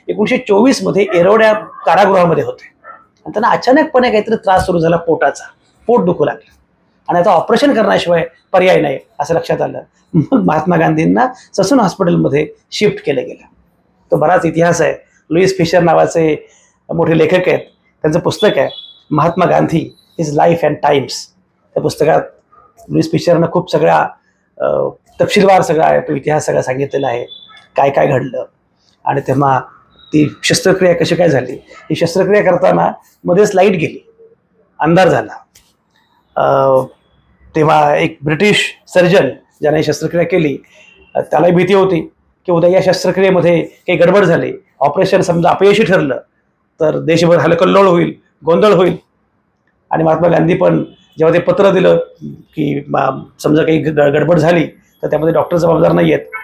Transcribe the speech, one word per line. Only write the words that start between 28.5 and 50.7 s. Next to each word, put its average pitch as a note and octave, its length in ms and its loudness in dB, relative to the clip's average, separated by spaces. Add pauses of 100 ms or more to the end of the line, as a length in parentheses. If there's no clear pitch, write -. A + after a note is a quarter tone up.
आणि C3+ 160 -4
तेव्हा C3+ 400 0 (480)
ती D3+ 340 -2
शस्त्रक्रिया F3+ 520 0
कशी E3+ 200 -2
काय E3+ 140 0
झाली. C3 240 -2 (160)
ही - 280 -8
शस्त्रक्रिया F#3 460 0
करताना F3 500 0 (320)
मध्येच G3 300 2
लाईट F#3+ 180 4
गेली, D3+ 360 -6 (720)
अंधार F3 280 4
झाला. A2+ 240 -2 (1040)
अ, C3+ 440 0 (760)
तेव्हा D3+ 400 2
एक - 280 -4
ब्रिटिश D#3 500 0 (120)
सर्जन F3+ 420 2 (320)
ज्याने D3+ 220 0
शस्त्रक्रिया D#3 420 -4
केली, D#3 340 -2 (560)
अ, - 60 -2
त्यालाही F3 320 0
भीती F3+ 220 2
होती F#3+ 380 0 (340)
की F3+ 60 -2
उद्या E3+ 180 2
या F#3+ 140 2
शस्त्रक्रियेमध्ये F3+ 800 0
काही - 360 -6
गडबड F3+ 260 4
झाली, C#3 280 0 (280)
ऑपरेशन F#3 400 0
समजा E3+ 300 0
अपयशी G3 340 2
ठरलं D3+ 320 0 (640)
तर D#3 180 0
देशभर E3 380 2
हलकल्लोळ F#3 500 2
होईल, F3 280 0 (300)
गोंधळ F#3 280 2
होईल. F#3 240 0 (920)
आणि D#3+ 140 -2
महात्मा D#3+ 240 0
गांधी D#3+ 260 0
पण E3+ 300 0 (340)